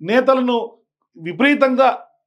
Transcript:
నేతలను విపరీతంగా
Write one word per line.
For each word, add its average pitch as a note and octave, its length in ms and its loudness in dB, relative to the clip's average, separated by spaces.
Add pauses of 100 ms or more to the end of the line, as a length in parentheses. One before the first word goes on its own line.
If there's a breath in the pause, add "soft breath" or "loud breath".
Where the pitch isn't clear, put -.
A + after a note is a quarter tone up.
(100)
నేతలను B3 460 2 (720)
విపరీతంగా C4 640 2 (380)